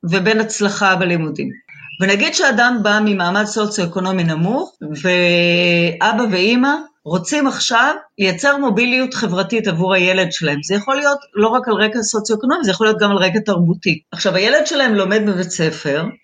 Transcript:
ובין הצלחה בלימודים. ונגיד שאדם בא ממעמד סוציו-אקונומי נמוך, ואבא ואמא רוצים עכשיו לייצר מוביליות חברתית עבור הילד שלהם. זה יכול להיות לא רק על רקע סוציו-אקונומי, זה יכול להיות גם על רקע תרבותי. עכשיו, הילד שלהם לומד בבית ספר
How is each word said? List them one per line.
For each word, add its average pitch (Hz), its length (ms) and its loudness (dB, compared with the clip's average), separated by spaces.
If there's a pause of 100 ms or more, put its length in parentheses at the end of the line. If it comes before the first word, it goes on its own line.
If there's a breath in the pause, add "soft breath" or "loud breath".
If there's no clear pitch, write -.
ובין 190 360 2
הצלחה 202 560 0
בלימודים. 165 540 -2 (520 loud breath)
ונגיד 202 340 0
שאדם 247 460 2
בא 208 240 2
ממעמד 196 400 0
סוציו-אקונומי 190 800 -2
נמוך, 170 580 -2
ואבא 175 1500 2
ואמא 240 420 2 (320)
רוצים 185 420 0
עכשיו 247 480 0 (220)
לייצר 190 400 0
מוביליות 254 560 0
חברתית 196 540 -2
עבור 185 260 0
הילד 185 380 2
שלהם. 147 320 -4
זה 180 120 -2
יכול 208 200 -2
להיות 285 240 0 (160)
לא 208 120 2
רק 247 200 0
על 226 60 0
רקע 214 280 0
סוציו-אקונומי, 226 640 -2
זה 196 80 2
יכול 214 160 2
להיות 214 120 2
גם 208 120 2
על 202 60 2
רקע 185 220 2
תרבותי. 175 600 0 (100)
עכשיו, 170 240 -2
הילד 262 320 2
שלהם 269 280 0
לומד 196 300 2
בבית 180 260 -2
ספר 156 540 -2 (180)